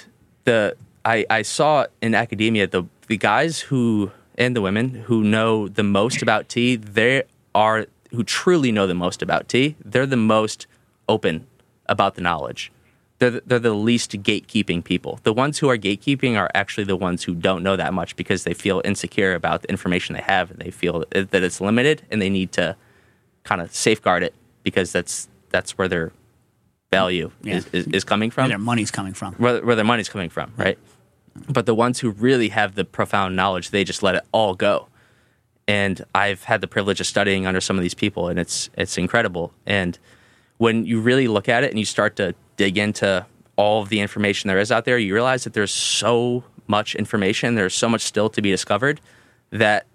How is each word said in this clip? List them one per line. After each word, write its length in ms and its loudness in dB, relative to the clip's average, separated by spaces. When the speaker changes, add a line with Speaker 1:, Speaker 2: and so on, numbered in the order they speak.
Speaker 1:
the, 320 2
I, 240 2
I 140 0
saw 440 2
in 140 2
academia, 520 2
the, 180 -2
the 80 0
guys 440 0
who, 500 0
and 180 0
the 60 0
women 320 0
who 280 -2
know 460 2
the 140 -2
most 400 0
about 260 2
tea, 280 0
they 480 0
are, 320 2
who 140 -4
truly 480 2
know 140 4
the 80 0
most 280 -2
about 260 0
tea, 360 2
they're 220 0
the 100 0
most 500 2
open 380 0
about 280 2
the 60 -12
knowledge. 500 -4
They're 120 4
the, 160 -6
they're 120 2
the 160 0
least 360 0
gatekeeping 600 -2
people. 380 -6
The 100 2
ones 260 -2
who 100 0
are 100 0
gatekeeping 600 -2
are 160 0
actually 300 -2
the 120 0
ones 260 -2
who 120 -4
don't 280 0
know 140 2
that 180 -2
much 220 -6
because 280 -4
they 80 -4
feel 320 0
insecure 500 -2
about 280 -2
the 80 -10
information 440 -4
they 80 -8
have, 280 0
and 100 -18
they 100 -12
feel 400 -4
that 240 0
it's 260 0
limited, 500 0
and 100 -2
they 100 0
need 220 -2
to 240 -2
kinda 260 -4
safeguard 520 2
it 120 -4
because 300 -2
that's, 360 -6
that's 280 -4
where 100 0
their 240 -2
value 400 0
Speaker 2:
Yeah. 140 -4
Speaker 1:
is, 160 -6
is, 140 -2
is 180 -2
coming 260 0
from. 140 -2
Speaker 2:
Where 60 2
their 80 -2
money's 320 -2
coming 240 -8
from. 200 -8
Speaker 1:
Where, 300 2
where 120 4
their 80 2
money's 240 2
coming 200 -6
from, 280 -8
right? 220 0
But 160 0
the 100 2
ones 260 0
who 100 -2
really 400 2
have 240 0
the 100 -2
profound 520 -2
knowledge, 340 0
they 140 2
just 180 -4
let 140 2
it 160 -4
all 220 2
go. 340 0
And 440 0
I've 300 0
had 180 0
the 60 -4
privilege 340 0
of 60 -4
studying 400 2
under 140 0
some 180 -2
of 40 0
these 120 -2
people, 340 -2
and 100 -2
it's, 380 -6
it's 220 -4
incredible. 560 -2
And 320 -2
when 260 2
you 160 -2
really 280 4
look 200 0
at 140 4
it 80 0
and 80 -4
you 60 0
start 320 0
to 180 -2
dig 200 2
into 480 0
all 260 2
of 60 -10
the 120 0
information 480 -2
there 100 2
is 120 0
out 140 2
there, 140 2
you 160 0
realize 300 0
that 100 -12
there's 180 -2
so 720 0
much 280 0
information, 600 0
there's 200 0
so 140 2
much 140 0
still 260 0
to 140 -4
be 80 2
discovered, 500 0
that 440 2